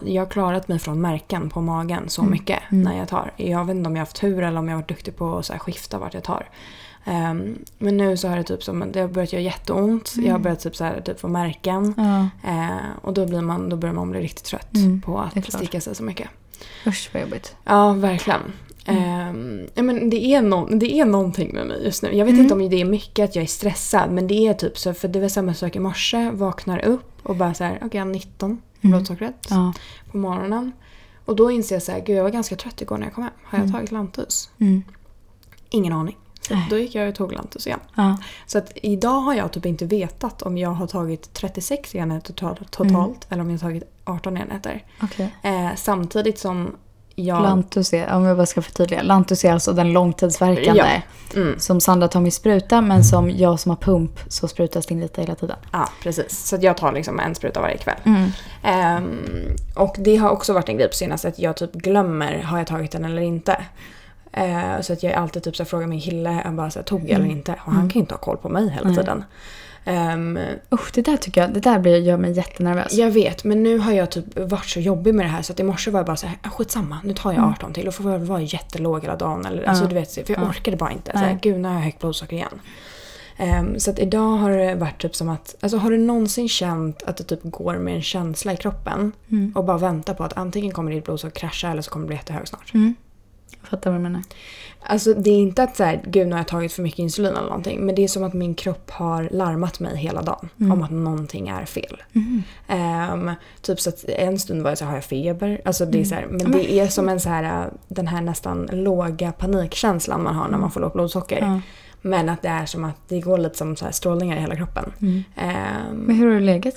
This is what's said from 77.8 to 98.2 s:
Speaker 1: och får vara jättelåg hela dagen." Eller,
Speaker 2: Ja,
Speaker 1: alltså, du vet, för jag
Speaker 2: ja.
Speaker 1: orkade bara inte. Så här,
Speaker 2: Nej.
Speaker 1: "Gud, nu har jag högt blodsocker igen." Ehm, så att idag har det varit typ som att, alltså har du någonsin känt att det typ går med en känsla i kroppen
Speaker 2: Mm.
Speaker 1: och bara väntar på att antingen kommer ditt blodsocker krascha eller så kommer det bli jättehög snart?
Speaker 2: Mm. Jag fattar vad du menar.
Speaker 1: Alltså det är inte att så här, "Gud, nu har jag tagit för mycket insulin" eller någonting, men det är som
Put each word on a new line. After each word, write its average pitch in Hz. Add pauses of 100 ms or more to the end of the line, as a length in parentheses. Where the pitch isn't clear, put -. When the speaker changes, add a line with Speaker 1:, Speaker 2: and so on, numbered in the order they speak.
Speaker 1:
och 185
får 196
vara 170
jättelåg 160
hela 160
dagen." 170
Eller, 185
Speaker 2:
Ja, -
Speaker 1:
alltså, 185
du 180
vet, 165
för -
jag 202
Speaker 2:
ja. 202
Speaker 1:
orkade 180
bara 160
inte. -
Så 208
här, 196
Speaker 2:
Nej. 190
Speaker 1:
"Gud, 196
nu 185
har 180
jag 170
högt 156
blodsocker 165
igen." - (760)
Ehm, 175
så 208
att 190
idag 214
har 208
det 185
varit 165
typ 165
som 165
att, -
alltså 214
har 214
du 226
någonsin 233
känt 165
att 180
det 170
typ 170
går 175
med 180
en 165
känsla 175
i 175
kroppen 208 (180)
Speaker 2:
Mm. 208
Speaker 1:
och 190
bara 175
väntar 170
på 165
att 160
antingen 185
kommer 160
ditt 156
blodsocker 156
krascha 170
eller 151
så -
kommer 156
det 156
bli 147
jättehög -
snart? -
Speaker 2:
Mm. 220 (640)
Jag -
fattar 190
vad 175
du -
menar. 180 (600)
Speaker 1:
Alltså 214
det 202
är 208
inte 190
att -
så 202
här, 160
"Gud, 185
nu 175
har 170
jag 170
tagit 170
för 185
mycket 165
insulin" 180
eller -
någonting, -
men 190
det 196
är 190
som 190